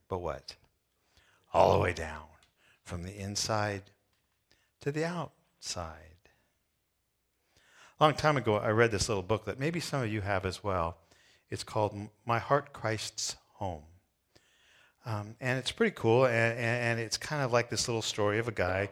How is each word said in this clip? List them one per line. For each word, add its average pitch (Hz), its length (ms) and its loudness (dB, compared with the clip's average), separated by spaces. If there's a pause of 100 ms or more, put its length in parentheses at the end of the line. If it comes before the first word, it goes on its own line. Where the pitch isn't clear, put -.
but 95 100 -4
what? 76 380 -8 (960)
All 92 200 8
the 95 60 6
way 92 140 2
down, 78 340 -10 (560)
from 87 200 -10
the 98 160 -12
inside 104 640 -4 (1000)
to 147 100 -4
the 151 140 -4
outside." 82 1120 -10 (1800)
A 151 40 8
long 151 100 6
time 151 240 2
ago, 110 180 4
I 104 140 2
read 113 200 6
this 98 180 0
little 98 140 0
booklet. 98 360 -4
Maybe 160 220 -4
some 139 220 -4
of 110 80 -4
you 107 120 -4
have 95 240 -2
as 90 180 -6
well. 87 320 -2 (540)
It's - 120 -6
called 104 300 -2
M-, 104 180 -10 (140)
My 117 140 0
Heart, 143 340 0
Christ's - 640 -6 (180)
Home. 87 280 -8 (1200)
Um, 107 340 -6
and 127 180 0
it's 127 120 -4
pretty 226 240 0
cool, 117 300 6
and, 117 340 2
and, - 20 -6
and 117 400 0
it's 110 180 -4
kind 151 240 -4
of 120 100 0
like 120 160 4
this - 200 -2
little 113 140 0
story 104 360 0
of 117 100 -2
a 113 40 -4
guy 95 400 0